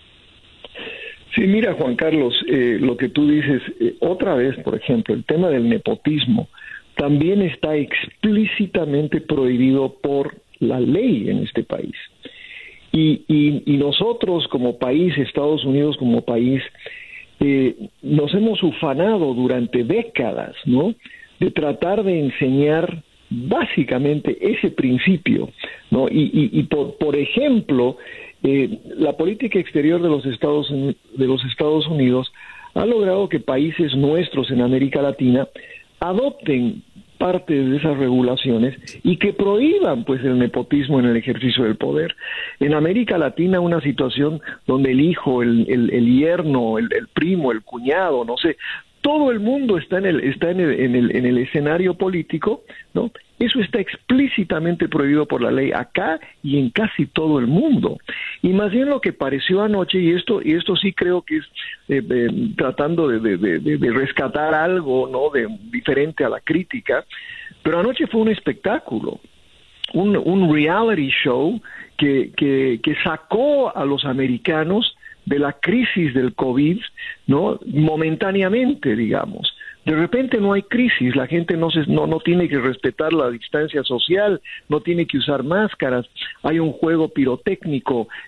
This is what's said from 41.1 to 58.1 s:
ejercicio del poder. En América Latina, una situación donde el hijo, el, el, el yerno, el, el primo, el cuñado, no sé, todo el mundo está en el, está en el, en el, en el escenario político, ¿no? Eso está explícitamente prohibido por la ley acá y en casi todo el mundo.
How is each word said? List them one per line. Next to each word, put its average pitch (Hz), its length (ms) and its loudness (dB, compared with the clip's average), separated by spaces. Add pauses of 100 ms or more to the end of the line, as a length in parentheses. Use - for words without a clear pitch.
ejercicio 117 480 0
del 107 120 0
poder. 151 380 -2 (460)
En 147 140 2
América 196 420 0
Latina, 170 440 0
una 170 200 0
situación 143 600 -2 (240)
donde 131 240 2
el 127 100 4
hijo, 147 420 2
el, 117 280 4
el, 123 240 2
el 123 240 4
yerno, 143 600 2
el, 117 140 -2
el 113 160 -2
primo, 160 440 0
el 110 100 -4
cuñado, 135 600 -2
no 120 120 -6
sé, 160 220 -2 (420)
todo 294 300 2
el 226 80 0
mundo 240 380 0
está 180 220 -2
en 196 80 0
el, 165 140 2
está 139 300 -2
en 185 100 0
el, 151 200 2
en 123 160 2
el, 120 200 2
en 127 100 0
el 123 120 2
escenario 156 560 0
político, 185 720 -2 (300)
¿no? 233 160 -2 (280)
Eso 240 220 0
está 202 200 -2
explícitamente 175 1080 0
prohibido 147 380 2
por 135 160 -2
la 113 80 0
ley 135 220 0
acá - 480 -4 (220)
y 143 160 0
en 127 120 2
casi - 360 -2
todo 156 320 0
el 120 80 2
mundo. 202 520 2 (420)